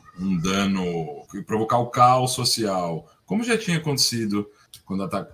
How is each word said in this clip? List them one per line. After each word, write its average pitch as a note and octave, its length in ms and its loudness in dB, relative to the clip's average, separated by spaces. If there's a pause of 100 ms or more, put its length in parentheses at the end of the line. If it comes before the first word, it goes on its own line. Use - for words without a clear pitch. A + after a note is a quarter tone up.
(200)
um F#2+ 160 0
dano, F2+ 920 0 (180)
provocar A2 320 0
o A#2+ 140 0
caos B2+ 400 6
social, F#2 760 -2 (160)
como G#3+ 200 -2
já A#3 120 0
tinha F3 220 -2
acontecido A#2 720 0 (340)
quando G2 200 -4
ata-, F#2 300 -6